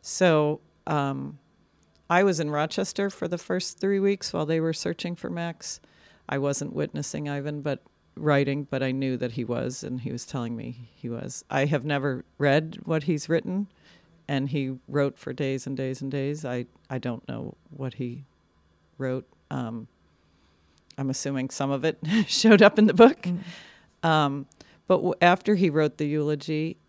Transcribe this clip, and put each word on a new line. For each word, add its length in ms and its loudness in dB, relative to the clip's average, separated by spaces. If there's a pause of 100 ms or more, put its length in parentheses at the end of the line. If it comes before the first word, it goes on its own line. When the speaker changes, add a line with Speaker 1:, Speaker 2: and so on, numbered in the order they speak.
Speaker 1:
So, 600 2 (260)
um, 500 -2 (720)
I 140 4
was 160 2
in 100 -2
Rochester 600 -2
for 180 -6
the 100 -4
first 440 -4
three 180 2
weeks 320 2
while 140 0
they 160 2
were 100 2
searching 460 -4
for 120 -6
Max. 520 -6 (480)
I 80 -2
wasn't 340 -2
witnessing 560 -6
Ivan, 340 -6
but 220 -4 (320)
writing, 540 2
but 120 -2
I 120 0
knew 240 -2
that 160 -4
he 100 -4
was, 400 -4
and 160 -6
he 140 -6
was 120 -8
telling 300 -6
me 400 -12
he 140 -10
was. 400 -10
I 160 0
have 180 0
never 400 -4 (140)
read 480 2
what 180 -2
he's 240 -2
written, 400 0 (600)
and 180 0
he 300 -2 (100)
wrote 300 0
for 160 -10
days 340 -4
and 80 -6
days 260 -4
and 80 -6
days. 360 -4
I, 200 -4 (240)
I 80 -4
don't 300 -6
know 280 -10 (160)
what 240 -8
he 280 -10 (720)
wrote. 300 -4 (240)
Um, 360 -8 (1080)
I'm 120 -2
assuming 400 -4
some 220 -4
of 140 -2
it 120 0 (160)
<laughs> 140 2
showed 340 8
up 180 8
in 80 8
the 60 4
book. 300 8
Speaker 2:
Mm. 160 -2 (680)
Speaker 1:
Um, 360 2 (420)
but 100 4
w-, 240 0
after 340 4
he 140 4
wrote 280 2
the 100 -2
eulogy 680 -4 (120)